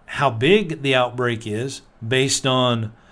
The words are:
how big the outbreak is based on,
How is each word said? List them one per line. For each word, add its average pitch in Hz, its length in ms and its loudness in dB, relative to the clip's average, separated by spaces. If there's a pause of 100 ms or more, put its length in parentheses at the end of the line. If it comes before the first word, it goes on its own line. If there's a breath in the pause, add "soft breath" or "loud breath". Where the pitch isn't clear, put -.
how 143 240 -2
big 151 520 2
the 135 140 2
outbreak 120 500 0
is 117 360 -6 (240)
based 131 380 0
on, 123 480 0 (200 soft breath)